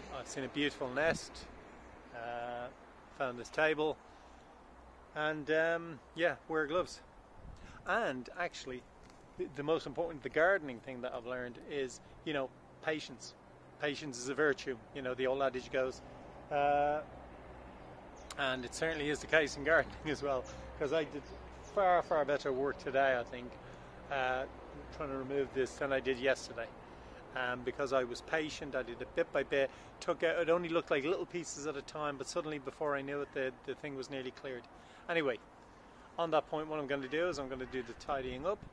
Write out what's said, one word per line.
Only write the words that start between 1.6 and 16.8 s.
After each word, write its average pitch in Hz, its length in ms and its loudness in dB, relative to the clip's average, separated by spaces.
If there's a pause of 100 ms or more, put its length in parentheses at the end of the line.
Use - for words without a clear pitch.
uh, 120 520 -6 (500)
found 123 200 -2
this 117 120 -10
table, 156 460 4 (1160)
and, 151 360 0
um, 165 480 2 (160)
yeah, 160 220 4 (120)
wear 156 180 2
gloves. 156 340 0 (880)
And 170 480 0
actually, 135 460 -6 (560)
the, 180 160 -4
the 147 80 -4
most 151 240 2
important, 160 380 -4
the 139 40 -6
gardening 151 520 4
thing 127 220 -8
that 127 120 -4
I've 120 120 -8
learned 123 300 -4 (140)
is, 135 300 -2 (240)
you 160 80 -2
know, 135 180 0 (340)
patience. 151 500 -4 (460)
Patience 143 380 -2
is 123 100 -6
a 139 60 -2
virtue, 139 420 2 (160)
you 139 100 -6
know, 127 120 -2
the 127 140 2
old 135 120 2
adage 127 300 0
goes. 131 320 0 (480)
Uh, 147 500 6 (1400)